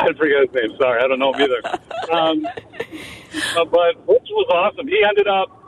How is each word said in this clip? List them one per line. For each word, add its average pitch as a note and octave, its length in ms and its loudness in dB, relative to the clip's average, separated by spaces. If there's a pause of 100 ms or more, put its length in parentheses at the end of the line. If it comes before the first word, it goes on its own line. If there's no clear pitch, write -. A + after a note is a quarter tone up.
I D#3+ 140 0
forget C#3+ 320 2
his - 80 -14
name. A2 240 -2
Sorry, B2 240 2
I C3+ 60 2
don't C3 100 0
know C3+ 160 0
him C#3 80 -2
either. B2+ 180 0 (520)
Um, D#4+ 340 0
uh, - 1200 -8
but E3+ 420 2
Butch - 240 4
was G#4 180 0
awesome. - 380 0
He F#4 180 2
ended G3+ 220 2
up, F#3+ 220 0 (200)